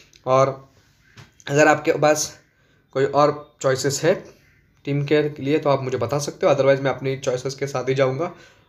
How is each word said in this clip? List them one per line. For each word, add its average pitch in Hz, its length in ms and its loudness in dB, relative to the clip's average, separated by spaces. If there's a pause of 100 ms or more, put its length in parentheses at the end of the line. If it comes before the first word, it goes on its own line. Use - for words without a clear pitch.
(260)
और 131 420 0 (800)
अगर 147 220 4
आपके 151 240 2
पास 147 480 0 (520)
कोई 135 120 0
और 147 560 0
चॉइसेस 135 440 -2
है 175 100 2 (720)
टीम 143 220 -4
के 151 160 2
लिए 147 360 -2
तो 151 120 0
आप 131 120 2
मुझे 127 160 -4
बता 120 200 -2
सकते - 280 -4
हो, 156 60 4
otherwise 135 280 4
मैं 135 100 -2
अपनी 135 280 -4
चॉइसेस 131 360 -6
के 139 120 -6
साथ 131 220 -6
ही 135 60 0
जाऊँगा। 135 400 -2 (340)